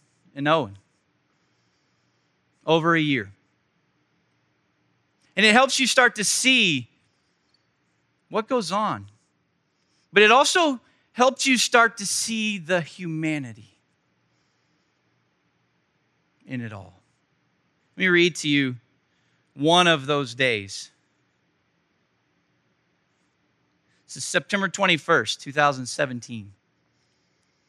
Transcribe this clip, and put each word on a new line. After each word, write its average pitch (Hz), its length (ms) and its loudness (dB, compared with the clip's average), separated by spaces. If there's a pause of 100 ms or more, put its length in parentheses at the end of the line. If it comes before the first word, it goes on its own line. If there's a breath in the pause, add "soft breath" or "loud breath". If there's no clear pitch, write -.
(360)
and 139 100 -4
Owen 135 320 0 (1900)
over 165 300 2
a 160 60 2
year. 127 320 -2 (2000)
And 202 120 2
it 208 60 6
helps 262 280 4
you 254 60 0
start 247 300 4
to 208 80 -6
see 196 680 0 (1400)
what 214 200 -6
goes 226 220 -2
on. 175 360 -4 (1080)
But 202 100 6
it 214 80 8
also 285 480 4 (340)
helps 262 340 0
you 262 100 2
start 226 400 2
to 202 100 -10
see 214 520 -6
the 170 240 -2
humanity 156 880 -8 (2750)
in 131 140 -10
it 113 100 -12
all. 92 300 -18 (960)
Let 185 60 -4
me 185 60 2
read 175 280 4
to 156 120 -6
you 139 280 0 (800)
one 170 320 4
of 156 180 2
those 139 300 -4
days. 113 560 -4 (3250)
This - 120 -18
is 127 60 -10
September 196 440 -4
twenty-first, 165 720 -2
two 139 120 -16
thousand 139 340 0
seventeen. 120 640 -8 (1160)